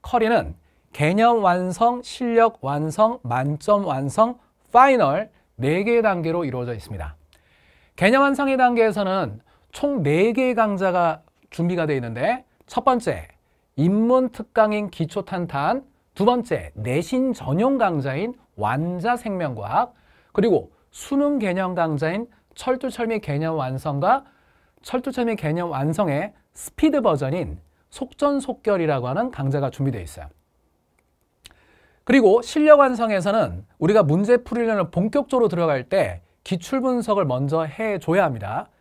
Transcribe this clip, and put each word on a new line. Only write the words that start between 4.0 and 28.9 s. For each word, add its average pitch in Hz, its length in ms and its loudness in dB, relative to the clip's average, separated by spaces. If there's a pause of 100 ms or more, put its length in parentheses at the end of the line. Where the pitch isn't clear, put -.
파이널 214 580 4 (240)
네 156 300 0
개 233 180 2
단계로 175 420 0
이루어져 123 300 -6
있습니다. 85 420 -12 (760)
개념 240 280 4
완성의 277 340 0
단계에서는 196 840 2 (300)
총 277 320 -4
네 165 300 2
개의 254 220 0
강좌가 185 680 0 (280)
준비가 170 360 -2
되어 151 100 0
있는데, 131 480 -4 (220)
첫 - 180 -4
번째, 185 440 0 (480)
인문 226 540 2
특강인 214 600 -2
기초탄탄, 175 920 -4 (300)
두 190 100 -2
번째, 214 500 0
내신 175 580 -2
전용 226 460 0
강좌인 170 560 -2 (220)
완자 170 600 -2
생명과학, 165 800 -4 (380)
그리고 - 400 2 (180)
수능 285 480 -2
개념 185 380 -2
강좌인 165 500 -2 (280)
철두철미 247 680 -4
개념 160 360 -4
완성과 143 680 -2 (580)
철두철미 247 540 -4
개념 170 340 -4
완성의 160 600 -2 (220)
스피드 - 480 0
버전인 143 580 -2 (300)
속전속결이라고 208 1160 -2